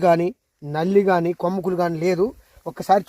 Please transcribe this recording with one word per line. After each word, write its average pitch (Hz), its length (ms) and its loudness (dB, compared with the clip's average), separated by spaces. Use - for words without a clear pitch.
కానీ 170 200 4
నల్లి 185 260 2
కానీ 170 200 0
కొమ్మకులు 185 380 -4
కానీ 170 240 -2
లేదు. 180 200 0
ఒక్కసారి 190 400 0